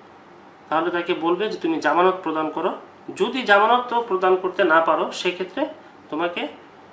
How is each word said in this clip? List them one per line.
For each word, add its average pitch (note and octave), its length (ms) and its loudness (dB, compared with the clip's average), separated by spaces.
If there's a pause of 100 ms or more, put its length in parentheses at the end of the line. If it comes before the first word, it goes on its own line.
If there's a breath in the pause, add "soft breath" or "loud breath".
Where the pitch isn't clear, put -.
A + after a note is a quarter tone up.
(680)
তাহলে E3 220 0
তাকে F3 220 -2
বলবে F3 360 -2
যে, F3+ 80 -6
"তুমি D#3+ 240 -2
জামানত E3+ 320 4 (100)
প্রদান D#3 260 -4
করো।" E3+ 260 -4 (400)
যদি A#3 260 -2
জামানত A3 520 4
প্রদান F#3+ 420 2
করতে F#3 280 -2
না E3 180 6
পারো, E3 300 0
সেক্ষেত্রে F#3 540 -4 (440 loud breath)
তোমাকে F3 380 -4 (460)